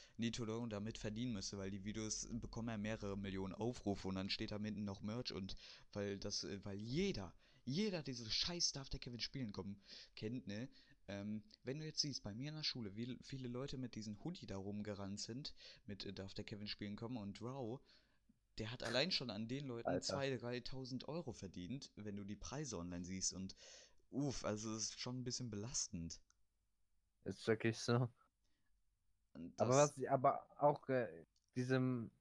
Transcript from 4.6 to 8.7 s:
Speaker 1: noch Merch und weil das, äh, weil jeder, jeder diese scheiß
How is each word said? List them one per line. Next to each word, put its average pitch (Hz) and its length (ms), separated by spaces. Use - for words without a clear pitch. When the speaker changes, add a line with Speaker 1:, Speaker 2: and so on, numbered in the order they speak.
Speaker 1:
noch 98 180
Merch 110 300
und 95 240
weil 101 240
das, 101 260
äh, 95 200
weil 101 140
jeder, 120 560
jeder 175 380
diese 120 280
scheiß - 420